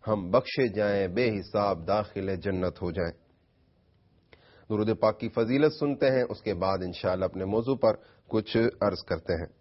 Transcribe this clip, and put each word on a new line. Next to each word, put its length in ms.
ہم 240
بخشے 360
جائیں، 400
بے 320
حساب 480
داخل 480
جنت 460
ہو 100
جائیں۔ 200
درود 200
پاک 200
کی 100
فضیلت 440
سنتے 380
ہیں، 180
اس 120
کے 120
بعد 280
انشاءاللہ 440
اپنے 200
موضوع 300
پر 200
کچھ 300
عرض 220
کرتے 300
ہیں۔ 140